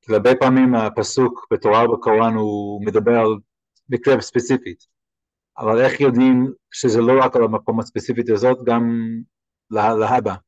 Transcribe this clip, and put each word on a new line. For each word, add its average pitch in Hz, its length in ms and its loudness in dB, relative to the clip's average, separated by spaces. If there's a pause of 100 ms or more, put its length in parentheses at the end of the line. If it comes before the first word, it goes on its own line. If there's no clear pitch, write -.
כי 110 120 -4
הרבה 107 160 4 (100)
פעמים 131 360 4
הפסוק 117 760 -2
בתורה 113 380 2
ובקוראן 113 440 0
הוא 104 520 -6
מדבר 107 260 0
על 113 160 2 (640)
מקרה 123 320 0
ספציפית, - 760 -6 (600)
אבל 113 240 0
איך 135 180 0
יודעים 131 540 2 (180)
שזה 117 300 0
לא 120 120 4 (100)
רק 127 120 -2
על 117 80 2
המקום 110 360 -4
הספציפי 117 540 -4
הזאת, 127 320 2
גם 117 440 -2 (640)
לה-, 107 240 0
להבא? 107 400 -2 (120)